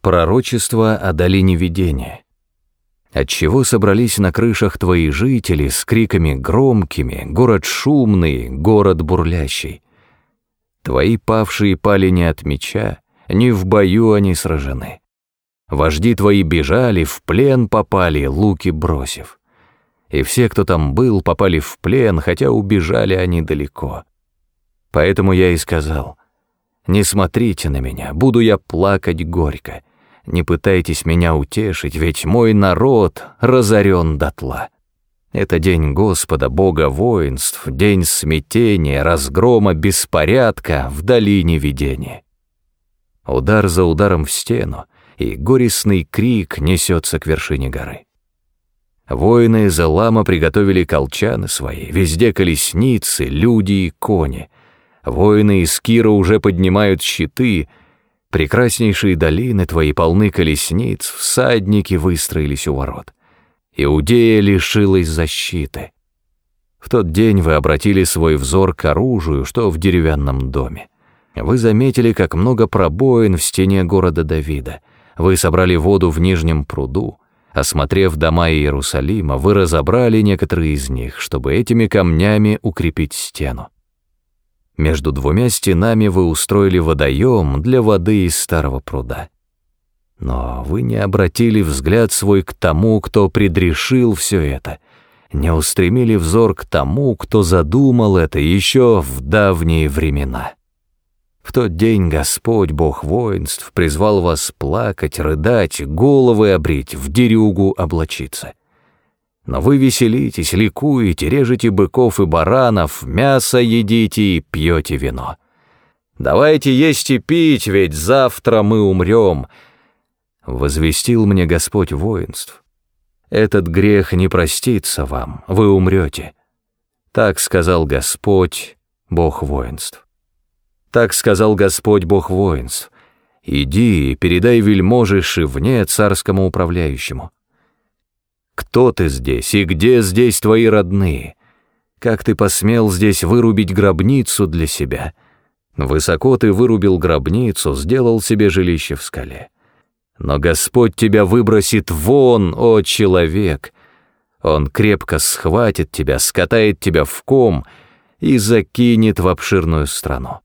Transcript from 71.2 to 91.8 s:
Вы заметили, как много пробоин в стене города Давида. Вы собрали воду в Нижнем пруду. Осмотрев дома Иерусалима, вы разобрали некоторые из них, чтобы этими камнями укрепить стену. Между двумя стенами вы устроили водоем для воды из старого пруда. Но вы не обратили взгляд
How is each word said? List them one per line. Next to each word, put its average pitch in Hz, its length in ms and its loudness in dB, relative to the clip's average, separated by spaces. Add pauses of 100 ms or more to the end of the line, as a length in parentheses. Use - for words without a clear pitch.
Вы 98 220 -2
заметили, 117 560 2
как 95 220 -2
много 110 320 2
пробоин 101 720 2
в 85 40 -4
стене 95 420 0
города 87 400 0
Давида. 73 560 -6 (360)
Вы 92 200 2
собрали 90 400 2
воду 87 340 2
в 78 100 -4
Нижнем 82 460 0
пруду. 69 520 -6 (340)
Осмотрев 78 640 0
дома 82 340 2
Иерусалима, 73 840 -2
вы 87 180 2
разобрали 95 640 2
некоторые 87 540 0
из 67 160 -6
них, 60 280 -8
чтобы 67 360 -4
этими 117 320 0
камнями 104 720 2
укрепить 82 540 -4
стену. - 540 -10 (1080)
Между 78 340 -2
двумя 73 380 0
стенами 107 580 0
вы 92 200 2
устроили 92 520 2
водоем 76 840 0
для 123 200 2
воды 101 440 2
из 82 100 -2
старого 71 420 -2
пруда. 65 500 -10 (920)
Но 62 440 -6
вы 87 180 -4
не - 120 -4
обратили 104 680 0
взгляд 82 500 0